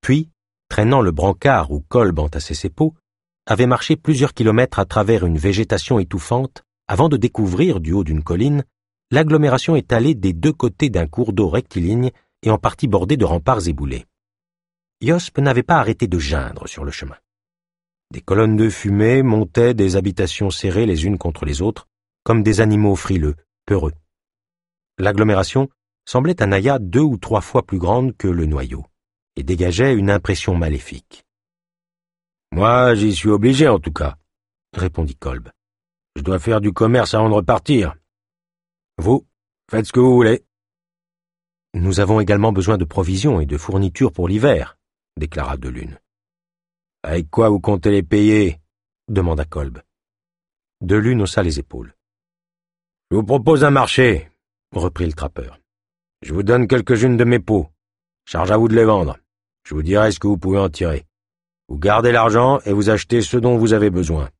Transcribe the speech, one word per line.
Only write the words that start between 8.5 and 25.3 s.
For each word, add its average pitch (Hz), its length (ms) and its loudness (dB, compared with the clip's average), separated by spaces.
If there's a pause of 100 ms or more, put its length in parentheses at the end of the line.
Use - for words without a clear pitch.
l'agglomération 151 640 2
étalée 139 380 0
des 95 180 -2
deux 90 220 0
côtés 127 380 -2
d'un 87 160 -2
cours 110 260 -4
d'eau 95 160 0
rectiligne 113 640 -2 (320)
et 110 80 2
en 107 80 2
partie - 280 -4
bordée 101 300 0
de 110 80 2
remparts 87 420 0
éboulés. 69 380 -6 (960)
Yosp 160 380 -2
n'avait 139 240 2
pas 165 160 2
arrêté 113 280 -2
de 87 120 -2
geindre 69 480 -6
sur - 180 -12
le - 60 -8
chemin. - 260 -14 (920)
Des - 100 -14
colonnes 107 360 2
de 110 120 4
fumée 107 540 2
montaient 117 500 2
des 95 220 2
habitations 95 560 -2
serrées 98 340 -2
les 85 200 0
unes 98 120 0
contre 80 260 -6
les 73 200 -4
autres, - 240 -6 (360)
comme 113 200 2
des 104 180 2
animaux 104 340 2
frileux, 80 400 -2 (300)
peureux. 78 280 -2 (1080)
L'agglomération 104 680 0 (380)